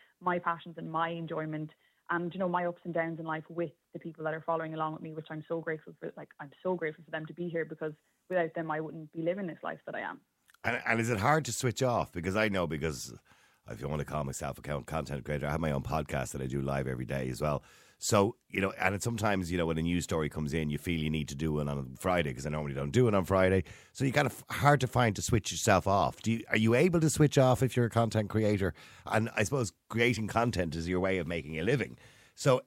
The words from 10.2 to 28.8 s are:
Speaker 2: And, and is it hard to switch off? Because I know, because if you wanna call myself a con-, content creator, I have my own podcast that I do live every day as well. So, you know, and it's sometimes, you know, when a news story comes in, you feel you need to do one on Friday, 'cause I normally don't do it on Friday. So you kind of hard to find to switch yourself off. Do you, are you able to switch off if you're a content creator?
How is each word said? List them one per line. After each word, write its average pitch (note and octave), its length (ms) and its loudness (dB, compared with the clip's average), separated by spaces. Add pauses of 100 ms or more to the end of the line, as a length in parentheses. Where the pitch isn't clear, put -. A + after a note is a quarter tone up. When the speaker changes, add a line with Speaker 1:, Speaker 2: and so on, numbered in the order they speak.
Speaker 2:
And, B2 240 -2
and A#2 140 2
is A2+ 80 0
it A#2 100 0
hard C#3+ 260 4
to A#2 60 -4
switch B2 320 -2
off? A#2 300 0
Because F2+ 240 -2
I A2 100 4
know, F#2+ 180 2
because D2 480 -4 (560)
if A#1 120 -10
you C#2 80 -4
wanna D2 160 -2
call D2+ 180 -4
myself C2+ 340 -6
a - 40 -18
con-, D2 240 -6
content C#2+ 400 -6
creator, D2 220 -4
I D2 40 -2
have D#2 80 -2
my D#2+ 120 0
own C#2 120 -2
podcast C#2+ 480 -4
that C2 100 -8
I C2 60 -4
do C#2 140 -4
live C#2 260 -2
every B1+ 180 -6
day C2 240 -4
as B1+ 120 -6
well. D2 200 0 (380)
So, G2+ 360 2 (120)
you - 140 -2
know, G2 180 0
and F#2 140 0
it's G2+ 100 -4
sometimes, G#2 480 0
you F2+ 60 0
know, E2+ 80 2
when D#2+ 140 0
a - 20 0
news E2+ 220 2
story D#2 260 -2
comes D2+ 240 -4
in, D#2 160 0
you D2 80 -2
feel E2+ 220 -2
you D#2 100 -2
need D#2 200 -2
to C#2+ 60 -10
do D#2 180 -2
one D2 140 0
on C2+ 280 -6
Friday, F2 360 0
'cause B1+ 140 -10
I D#2 60 -4
normally D2 240 -4
don't C#2+ 160 -4
do B2 160 4
it G#2 80 2
on F#2+ 100 4
Friday. F#2 380 6 (300)
So C3 120 -2
you C3+ 60 2
kind C#3+ 160 2
of - 240 -8
hard C#3+ 300 6
to B2+ 60 0
find A#2+ 280 4
to - 80 -4
switch - 280 2
yourself F#2 360 4
off. F#2+ 340 2
Do G#2+ 120 0
you, A2+ 160 -2
are - 80 4
you A2 180 6
able E3+ 240 6
to D#3 100 4
switch - 300 4
off C3 240 6
if B2+ 120 0
you're A#2+ 120 4
a - 20 -2
content A2 400 2
creator? G#2 460 2 (320)